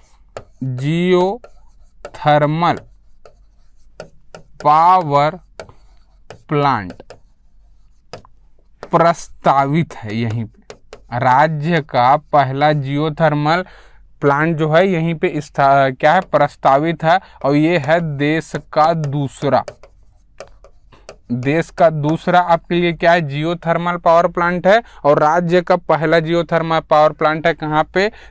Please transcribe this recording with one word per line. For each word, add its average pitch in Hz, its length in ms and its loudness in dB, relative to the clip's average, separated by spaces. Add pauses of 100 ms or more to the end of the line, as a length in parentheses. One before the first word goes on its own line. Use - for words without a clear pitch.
(640)
जियोथर्मल 156 2250 -2 (1800)
पावर 156 760 2 (1120)
प्लांट 131 640 -2 (1700)
प्रस्तावित 160 1120 -2
है 107 200 -10
यहीं 113 300 -4
पे। - 720 -14
राज्य 147 640 0
का 131 340 2 (140)
पहला 143 480 2
जियोथर्मल 151 840 -2 (560)
प्लांट 151 360 0
जो 156 140 -2
है 175 160 4
यहीं 165 280 -2
पे 160 220 -4
स्था-, 139 540 2
क्या 151 220 2
है, 185 100 2
प्रस्तावित 147 800 0
है 170 180 2 (240)
और 143 100 0
ये 160 220 2
है 156 400 -2
देश 151 380 -2 (180)
का 156 220 2
दूसरा, 143 680 -4 (1700)
देश 139 360 -2
का 170 200 2
दूसरा 165 600 0
आपके 170 260 -2
लिए 175 180 0
क्या 170 180 2
है, 175 100 2
जियोथर्मल 165 760 -4
पावर 170 320 2
प्लांट 175 380 -2
है 220 160 4 (200)
और 147 160 4
राज्य 170 420 2
का 180 240 0
पहला 160 340 0
जियोथर्मल 165 600 -2 (100)
पावर 151 220 4
प्लांट 156 360 -2
है 165 60 2
कहाँ 156 400 -2
पे, 196 180 0 (200)